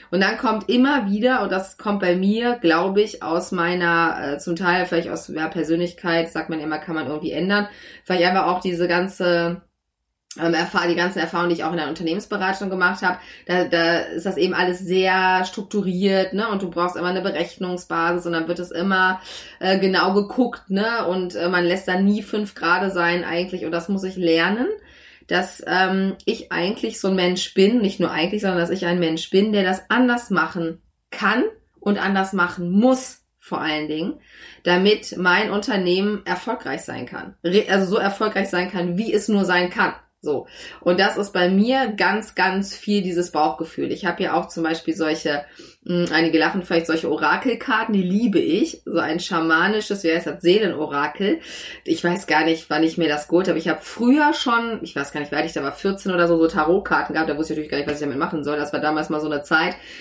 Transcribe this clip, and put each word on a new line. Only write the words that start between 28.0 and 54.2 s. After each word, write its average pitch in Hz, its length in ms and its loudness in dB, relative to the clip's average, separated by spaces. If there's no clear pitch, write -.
nur 175 100 2
eigentlich, 196 320 -2
sondern 185 180 2
dass 170 100 0
ich 185 160 -2
ein 175 120 2
Mensch 165 320 -2
bin, 208 220 4
der 202 120 2
das 185 240 -2
anders 240 420 2
machen 165 520 -2
kann 226 340 0
und 202 180 0
anders 190 340 0
machen 175 380 -2
muss, 247 520 4
vor - 220 -8
allen 151 280 -4
Dingen, 160 320 -4
damit 185 560 2
mein 180 320 2
Unternehmen 196 760 0
erfolgreich 180 560 -6
sein - 240 -10
kann. - 400 -14
Re-, 180 240 4
also 190 180 4
so 190 100 0
erfolgreich 196 520 0
sein 180 220 -2
kann, 175 260 -2
wie 220 160 -2
es 208 160 0
nur 202 160 2
sein 180 240 2
kann. 185 260 -2
So. 143 220 -2
Und 180 180 2
das 196 200 2
ist 202 140 -4
bei 180 180 2
mir 233 460 2
ganz, 202 380 0
ganz 190 400 0
viel 202 280 -2
dieses 175 280 -2
Bauchgefühl. 156 640 -2
Ich 202 140 -6
hab 175 120 -2
ja 180 140 -2
auch 175 160 0
zum 170 140 -6
Beispiel 165 320 -2
solche, 151 500 -2
mh, 175 280 0
einige 160 260 2
lachen 175 240 2
vielleicht, 170 240 0
solche 160 240 0
Orakelkarten, 220 800 0
die 196 100 2
liebe 196 360 2
ich. 214 480 0
So 160 120 -2
ein 160 220 -2
schamanisches, 185 840 0
wie 160 80 2
heißt 165 160 0
das, - 140 -8
Seelenorakel. 170 1000 0
Ich - 180 -2
weiß 175 240 0
gar 156 180 2
nicht, 160 260 0
wann 156 120 2
ich 160 140 2
mir 165 100 2
das 147 220 -2
geholt 185 200 2
habe. 160 100 2
Ich 165 100 -2
hab - 160 -2
früher 294 480 4